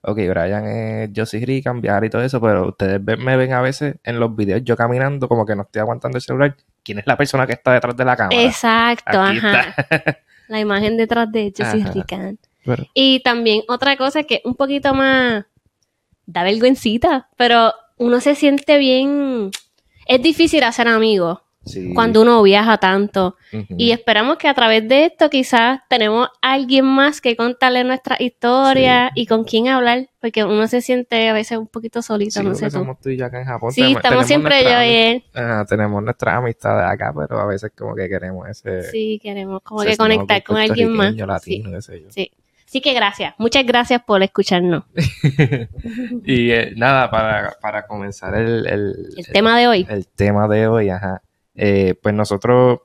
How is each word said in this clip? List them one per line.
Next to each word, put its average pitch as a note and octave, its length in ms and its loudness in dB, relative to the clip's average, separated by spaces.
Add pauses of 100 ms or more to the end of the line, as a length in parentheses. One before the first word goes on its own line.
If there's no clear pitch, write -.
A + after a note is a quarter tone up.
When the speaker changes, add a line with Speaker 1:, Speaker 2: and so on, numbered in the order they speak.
Speaker 1:
ok, G#2 140 -4 (120)
Brian F#2 380 -2
es A2 460 -6
Yo A2 120 -4
Soy A2+ 200 -8
Rica, C3 280 -4
viajar G#2+ 320 -2
y A2 60 -4
todo A#2 100 -2
eso, C3 180 -2
pero G#2 300 2
ustedes G2 340 -4
ve-, A2 140 -2
me C3 200 -2
ven C3 160 0
a B2 80 0
veces C#3 420 -4
en A#2 160 -6
los A#2 160 0
videos G#2 280 -2
yo A#2+ 140 0
caminando, B2+ 500 -2
como A2+ 200 0
que G#2+ 80 -2
no G2 80 -6
estoy - 160 -10
aguantando A#2+ 400 -4
el - 20 -8
celular. C#3 340 -2 (280)
¿Quién G#2 160 -10
es - 80 -8
la B2 100 2
persona C3+ 300 0
que A#2 60 -4
está B2+ 200 0
detrás A#2+ 240 0
de B2+ 80 0
la B2+ 100 2
cámara? A#2 240 0
Speaker 2:
Exacto, A#3 800 0
Speaker 1:
Aquí G3 200 2
Speaker 2:
ajá. G3+ 340 0 (160)
Speaker 1:
está. - 340 -2
<laughs> - 40 -20 (220)
Speaker 2:
La G#3+ 100 -6
imagen G#3+ 380 0
detrás A3+ 340 0
de G#3 260 -4
Yo G3+ 80 -4
Soy A3 160 0
Speaker 1:
Ajá. F#3+ 120 -4
Speaker 2:
Rica. F#3+ 400 -8 (320)
Speaker 1:
Pero C3 180 -4 (100)
Speaker 2:
Y C4+ 280 2
también A#3 480 0
otra C4+ 260 0
cosa C#4 280 -2
que C#4 120 -2
es - 80 -4
un A#3+ 120 -6
poquito C#4 380 -2
más, C4 520 0 (800)
da F3 180 -4
vergüencita, A#3+ 920 2
pero A#3 340 4 (260)
uno A#3+ 220 2
se C#4+ 160 2
siente C#4+ 420 2
bien, C4 720 0 (540)
es B3+ 160 2
difícil D#4+ 420 2
hacer A#3 260 0
amigos G#3 500 2 (260)
Speaker 1:
Sí. F3+ 300 -10
Speaker 2:
cuando A3 280 4
uno A#3 200 8
viaja G#3 340 6
tanto. G3 600 0 (160)
Speaker 1:
Ujú. G#2+ 240 -10
Speaker 2:
Y A#3 140 2
esperamos A3+ 440 0
que D#4 140 0
a C#4 40 2
través A3 320 2
de C4+ 200 4
esto E4 240 2
quizás B3+ 500 2 (100)
tenemos A#3 380 2 (140)
a C4 100 2
alguien C4+ 320 2
más C4+ 380 2
que A#3+ 160 -2
contarle B3 480 0
nuestra B3+ 340 -4
historia B3+ 960 2
Speaker 1:
Sí. B3 60 -2
Speaker 2:
y A3+ 60 -2
con A3 180 0
quién A3+ 240 0
hablar, B3+ 400 0 (100)
porque A3 240 -2
uno G#3+ 240 0
se B3 140 0
siente A#3+ 480 0
a A3 40 2
veces A3 240 -4
un A3 100 -8
poquito A3+ 340 -10
solito, G#3+ 300 -4
Speaker 1:
Sí, G#3 80 -6
Speaker 2:
no G3 120 -2
Speaker 1:
porque - 80 -6
Speaker 2:
sé - 60 -4
tú. C#3+ 140 -4
Speaker 1:
somos C3 200 -8
tú - 120 -10
y C3 40 -4
yo B2+ 120 -6
acá B2 120 -10
en B2+ 60 -10
Japón. A#2 260 -6
Speaker 2:
Sí, F3+ 80 -2
Speaker 1:
Tenemos, C4 200 2
Speaker 2:
estamos B3+ 100 0
Speaker 1:
tenemos B3 180 2
Speaker 2:
siempre D4 340 2
Speaker 1:
nuestra A#3+ 220 4
Speaker 2:
yo A#3 80 2
y - 20 4
Speaker 1:
ami-, A3+ 220 2
Speaker 2:
él. B3+ 80 -8 (180)
Speaker 1:
ajá, A2 240 -2
tenemos G#2 380 -2
nuestras G#2 320 -4
amistades A2 500 -2
acá, G2+ 300 -4
pero D2+ 240 -6
a G2+ 60 -2
veces G2+ 320 -6
como G#2+ 180 -12
que F#2+ 140 -8
queremos F#2 400 -8
ese F#2+ 420 -10
Speaker 2:
Sí, A3 320 -6
queremos G3 380 -10
como G#3+ 220 -8
Speaker 1:
ese G#3+ 80 0
Speaker 2:
que G#3+ 60 0
conectar G#3+ 420 2
Speaker 1:
smoke G3 60 -12
Speaker 2:
con G#3+ 120 -2
alguien A3 340 0
más. G#3+ 240 2
Speaker 1:
puertorriqueño, G#2+ 120 -6
latino, F#2+ 420 -6
Speaker 2:
Sí. F#2 60 -10
Speaker 1:
qué G2 60 -10
sé F2 200 -20
yo. E2+ 100 -20
Speaker 2:
Sí. - 200 -8 (360)
Así C4 140 -6
que C4+ 120 -2
gracias, G3+ 440 -2
muchas A#3 280 0
gracias A#3+ 380 0
por G3 180 2
escucharnos. F3+ 640 0 (100)
Speaker 1:
<laughs> C#3 400 -2 (920)
Y, A#2+ 260 2
eh, A#2 240 0
nada, B2+ 340 2
para, G#2+ 420 -2 (100)
para G#2 260 -6
comenzar G2+ 480 -10
el, A2+ 320 0
el, G2+ 280 -4 (220)
Speaker 2:
El F3 100 -14
tema A3+ 300 2
de A#3+ 100 4
hoy. G3 220 2
Speaker 1:
el F#3+ 180 -6
tema G#2 400 0
de G#2+ 200 2
hoy, A2 220 2
ajá. F#2 320 -6 (340)
Eh, G2 460 2
pues G#2 140 0
nosotros A#2+ 680 2